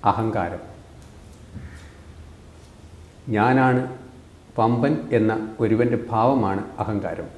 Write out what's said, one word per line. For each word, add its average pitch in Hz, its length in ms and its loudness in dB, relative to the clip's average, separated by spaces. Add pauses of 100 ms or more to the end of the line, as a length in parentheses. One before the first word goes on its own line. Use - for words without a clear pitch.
(120)
അഹങ്കാരം. 98 500 -2 (2750)
ഞാനാണ് 127 460 4 (800)
വമ്പൻ 120 340 2 (240)
എന്ന 110 160 2 (260)
ഒരുവൻ്റെ 113 400 2 (120)
ഭാവമാണ് 110 520 2 (200)
അഹങ്കാരം. 87 440 -4 (100)